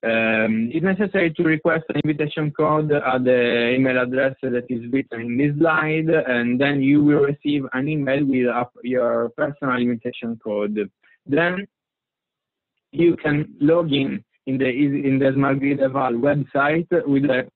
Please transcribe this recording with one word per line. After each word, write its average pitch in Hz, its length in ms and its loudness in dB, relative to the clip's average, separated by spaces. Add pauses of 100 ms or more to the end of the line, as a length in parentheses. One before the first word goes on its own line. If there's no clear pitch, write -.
Um, 113 720 0
it's 160 120 -2
necessary 190 500 0
to - 80 -2
request 160 460 0
an 147 160 -4
invitation 151 480 -2
code 156 400 0
at 131 320 0
the 120 500 2
email 127 260 2
address 131 420 -2
that 120 260 -2
is 120 240 -6
written 127 300 -4
in 120 140 -4
this 147 220 0
slide, 160 500 0
and 123 520 0
then 143 200 0
you 143 220 4
will 147 220 4
receive 143 480 -2
an 131 160 -4
email 143 360 -2
with 131 220 0
a, 120 180 0 (200)
your 120 460 0
personal 143 460 -4
invitation 120 680 -4
code. 104 460 -4 (380)
Then 175 400 -2 (1300)
you 170 240 2
can 151 440 -2
log 160 320 4
in 127 320 -2 (220)
in 135 100 -2
the, 131 120 0
in 139 500 0
the 135 160 2
Smart 139 240 0
Grid 139 220 0
Eval 131 320 0
website 143 760 0 (200)
with 139 180 2
the 127 320 0